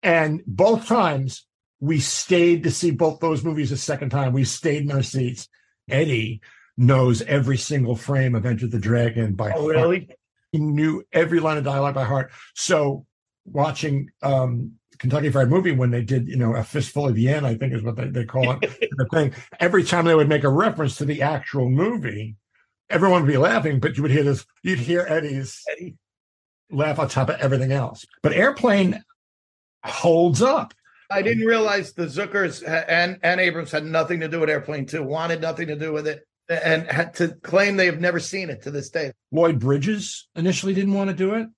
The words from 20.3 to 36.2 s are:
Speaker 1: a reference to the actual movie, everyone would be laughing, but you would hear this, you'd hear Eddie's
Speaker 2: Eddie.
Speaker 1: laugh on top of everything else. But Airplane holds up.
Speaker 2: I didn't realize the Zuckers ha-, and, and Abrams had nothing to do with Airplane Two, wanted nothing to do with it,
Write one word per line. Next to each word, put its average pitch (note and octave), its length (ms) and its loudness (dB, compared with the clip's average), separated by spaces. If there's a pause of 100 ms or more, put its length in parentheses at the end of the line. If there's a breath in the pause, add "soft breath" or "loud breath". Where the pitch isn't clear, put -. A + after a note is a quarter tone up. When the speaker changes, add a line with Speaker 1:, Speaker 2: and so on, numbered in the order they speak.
Speaker 1:
a C#3+ 40 4
reference D#3 480 0
to D3+ 80 -6
the D3 180 -4
actual C#3 460 -2
movie, B2+ 680 -2 (520)
everyone F3 340 4
would C#3 80 2
be C#3+ 60 2
laughing, D3+ 420 2
but D3 180 -2
you C#3+ 60 -2
would D3 100 0
hear D3 120 4
this, C#3 220 0 (160)
you'd F3+ 160 -2
hear E3+ 300 -2
Eddie's D3 540 -4 (100)
Speaker 2:
Eddie. F3 240 -14 (720)
Speaker 1:
laugh D3+ 280 -2
on D3+ 100 -2
top C3+ 200 0
of - 120 -2
everything C3 320 0
else. - 340 -4 (160 soft breath)
But - 100 2
Airplane G#3 680 2 (840)
holds E3+ 580 2
up. - 320 0 (360 soft breath)
Speaker 2:
I G3 120 0
didn't A3+ 240 0
realize G#3+ 460 0
the E3+ 140 -6
Zuckers F#3 600 -4
ha-, D#3+ 220 -2
and, F3 340 0
and F3+ 180 2
Abrams E3 300 -2
had D#3 140 -2
nothing D#3+ 360 -2
to D#3+ 80 -4
do E3 120 -4
with D#3 100 2
Airplane D3 360 -4
Two, D3+ 160 -6
wanted D#3+ 380 -4
nothing D#3+ 280 -6
to D3+ 80 -6
do D#3 160 -6
with D3+ 160 -4
it, - 180 -10 (220)